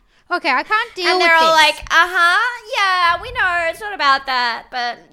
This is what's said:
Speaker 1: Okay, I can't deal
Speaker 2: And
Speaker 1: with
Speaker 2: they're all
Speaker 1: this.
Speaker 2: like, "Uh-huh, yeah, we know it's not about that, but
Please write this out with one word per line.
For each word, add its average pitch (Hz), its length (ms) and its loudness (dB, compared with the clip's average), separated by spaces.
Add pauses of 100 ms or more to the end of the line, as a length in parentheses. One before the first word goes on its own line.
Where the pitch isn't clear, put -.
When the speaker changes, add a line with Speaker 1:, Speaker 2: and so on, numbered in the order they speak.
(300)
Speaker 1:
Okay, 339 200 -2
I 254 120 0
can't 440 320 -4
deal 359 140 -6
Speaker 2:
And 339 100 2
Speaker 1:
with 339 80 2
Speaker 2:
they're 330 100 6
all 320 200 4
Speaker 1:
this. 302 200 4
Speaker 2:
like, - 40 -16 (120)
"Uh-huh, 349 480 2 (340)
yeah, 370 480 0
we 480 100 -12
know 349 380 -2
it's 330 100 -12
not 415 120 -10
about 277 320 0
that, 247 460 -4
but 240 280 -8 (140)